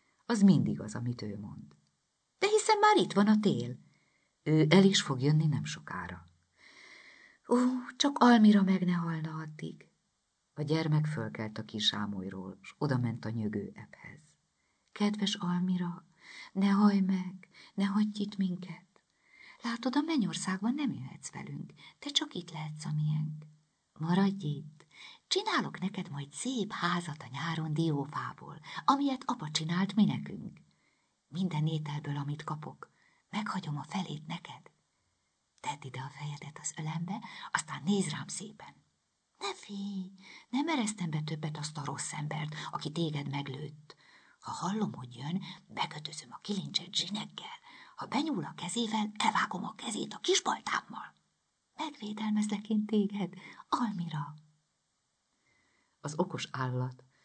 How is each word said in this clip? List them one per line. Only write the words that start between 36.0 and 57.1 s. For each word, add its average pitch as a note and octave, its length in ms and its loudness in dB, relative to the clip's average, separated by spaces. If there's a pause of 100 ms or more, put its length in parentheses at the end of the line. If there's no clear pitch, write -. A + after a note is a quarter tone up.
fejedet D3 420 -10
az - 160 -6
ölembe, E3+ 460 -4 (280)
aztán C#3 320 -2
nézz F#3 260 2
rám C3 180 -8
szépen. - 480 -14 (640)
Ne G4 160 -8
félj, G3 580 -8 (380)
nem C#4 180 0
eresztem G#3+ 420 0
be D3+ 120 0
többet D#3 360 -4
azt - 200 -8
a C#3 80 -8
rossz - 280 -6
embert, D3+ 420 -4 (160)
aki - 200 -6
téged D3 380 -2
meglőtt. C#3+ 640 -8 (440)
Ha - 120 -10
hallom, G3 420 -2
hogy - 220 -12
jön, D#3 260 -4 (260)
bekötözöm - 640 -8
a - 100 -14
kilincset F3 540 -6
zsinekkel. - 640 -6 (360)
Ha - 100 -10
benyúl C4 380 0
a - 120 -8
kezével, G#3+ 600 -2
elvágom - 460 0
a - 120 -8
kezét - 380 -6
a - 60 -14
kisbaltámmal. - 1040 -2 (540)
Megvédelmezlek G#3+ 920 -2
én G#3+ 160 2
téged, G3+ 480 0 (360)
Almira. E3 640 -4 (1700)
Az D3+ 160 -6
okos E3 340 -2
állat B2+ 520 -4 (220)